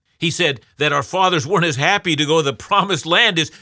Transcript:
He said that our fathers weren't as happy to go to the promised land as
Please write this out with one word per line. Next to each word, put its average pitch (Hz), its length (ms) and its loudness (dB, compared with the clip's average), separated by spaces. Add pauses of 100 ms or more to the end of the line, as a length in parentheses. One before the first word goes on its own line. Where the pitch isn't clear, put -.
(180)
He 170 120 0
said 151 300 -2 (180)
that 147 140 0
our 143 100 0
fathers 180 440 0
weren't 175 200 0
as 151 100 -2
happy 175 400 0
to 147 80 0
go 151 140 2
to 156 60 0
the 139 100 -2
promised 190 520 -2
land 190 320 2
as 156 120 -2 (120)